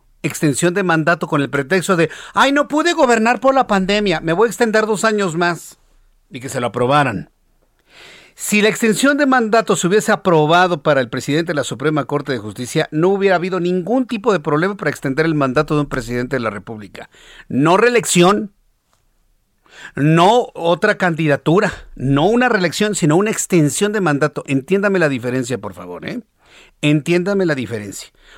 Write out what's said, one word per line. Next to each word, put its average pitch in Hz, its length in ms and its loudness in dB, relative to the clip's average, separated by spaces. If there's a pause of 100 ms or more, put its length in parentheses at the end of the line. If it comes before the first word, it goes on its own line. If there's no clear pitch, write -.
(200)
extensión 170 540 -2
de 202 80 -2
mandato 165 460 0
con 151 140 0
el 139 60 -4
pretexto 143 460 -2
de, 165 160 2 (240)
"Ay, 262 160 2
no 285 160 0
pude 311 260 0
gobernar 240 460 2
por 269 160 2
la 262 140 2
pandemia, 196 520 0
me 160 120 -2
voy 196 140 2
a 233 40 0
extender 220 340 0
dos 214 200 -2
años 202 320 0
más", 175 420 -4 (500)
y 127 120 -14
que 131 80 -10
se 131 120 -6
lo 120 60 -2
aprobaran. 123 640 0 (1040)
Si - 260 -2
la 208 80 4
extensión 226 480 2
de 294 100 2
mandato 226 500 2
se - 100 -2
hubiese 202 240 0
aprobado 170 720 2
para 143 180 2
el 123 80 -2
presidente 151 440 -2
de 156 40 -4
la 139 60 -2
Suprema 135 420 -2
Corte 143 280 -4
de 123 60 -4
Justicia, 113 520 -6
no 165 200 2
hubiera 196 260 2
habido 180 240 -4
ningún 180 460 -2
tipo 220 260 -2
de 180 80 0
problema 165 360 -2
para 156 140 -4
extender 135 340 -2
el 160 120 0
mandato 147 400 0
de 147 60 2
un 139 60 -6
presidente 123 460 -6
de 131 60 0
la 113 100 -4
República. 104 580 -14 (400)
No 156 280 2
reelección, 208 760 2 (1400)
no 170 600 4
otra 175 440 0
candidatura, 165 720 2 (220)
no 139 320 2
una 240 220 4
reelección, 208 480 -2
sino 151 180 2
una 202 160 2
extensión 180 640 0
de 214 80 -2
mandato. 151 480 0
Entiéndame 190 500 0
la 160 100 2
diferencia, 123 500 -4
por 101 160 -12
favor, 87 320 -14
¿eh? 233 160 -10 (580)
Entiéndame 175 640 0
la 160 100 0
diferencia. 107 540 -8 (300)